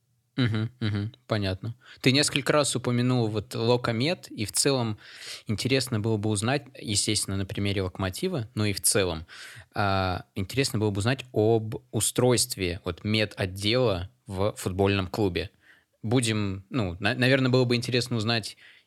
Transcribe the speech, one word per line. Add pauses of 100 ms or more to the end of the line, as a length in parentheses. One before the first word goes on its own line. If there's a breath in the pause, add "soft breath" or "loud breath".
(380)
Мгм, (100)
мгм, (160)
понятно. (260 loud breath)
Ты
несколько
раз
упомянул
вот
Локомед,
и
в
целом (500 loud breath)
интересно
было
бы
узнать, (140)
естественно,
на
примере
Локомотива,
но
и
в
целом, (500 loud breath)
а, (100)
интересно
было
бы
узнать
об (160)
устройстве
вот
медотдела (180)
в
футбольном
клубе. (540 soft breath)
Будем,
ну,
на-,
наверное,
было
бы
интересно
узнать (320 loud breath)